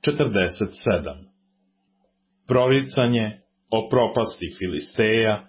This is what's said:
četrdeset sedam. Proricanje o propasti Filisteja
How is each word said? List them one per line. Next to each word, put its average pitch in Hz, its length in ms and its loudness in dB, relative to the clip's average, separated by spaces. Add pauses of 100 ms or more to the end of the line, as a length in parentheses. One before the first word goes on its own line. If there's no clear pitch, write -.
četrdeset 107 640 0 (140)
sedam. 76 340 -2 (1300)
Proricanje 127 920 2 (320)
o 110 180 0
propasti 117 580 0 (120)
Filisteja 107 880 0